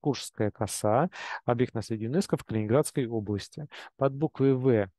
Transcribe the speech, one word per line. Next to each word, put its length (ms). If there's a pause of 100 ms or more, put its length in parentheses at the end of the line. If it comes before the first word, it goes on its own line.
Куршская 500
коса, 580 (380)
объект 280
наследия 300
юнеско 320
в 80
Калининградской 640
области. 600 (300)
Под 160
буквой 400
«В» 460